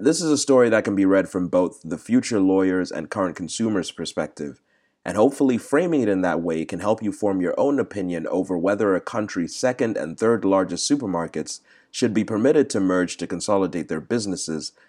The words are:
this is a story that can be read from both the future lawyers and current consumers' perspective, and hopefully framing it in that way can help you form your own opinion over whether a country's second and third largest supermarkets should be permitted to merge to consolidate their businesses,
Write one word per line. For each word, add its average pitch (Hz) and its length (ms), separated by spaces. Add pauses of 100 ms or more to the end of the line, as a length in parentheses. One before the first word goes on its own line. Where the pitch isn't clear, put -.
this 160 200
is 160 120
a 143 40
story 127 320
that 110 160
can 101 120
be 98 100
read 95 220
from 90 180
both 90 380
the 80 140
future 120 420
lawyers 95 500
and 78 180
current 95 280
consumers' 95 560
perspective, 78 680 (420)
and 87 140
hopefully 131 400
framing 151 460
it 104 80
in 95 100
that 87 220
way 82 220
can 90 140
help 104 240
you 104 80
form 98 300
your 87 180
own 135 220
opinion 87 460
over 90 300
whether 101 380
a 87 60
country's 98 560
second 120 400
and 82 220
third 110 260
largest 95 440
supermarkets 87 720 (300)
should 117 220
be 107 100
permitted 131 460
to 113 100
merge 92 380
to 85 100
consolidate 90 600
their 80 120
businesses, 85 720 (160)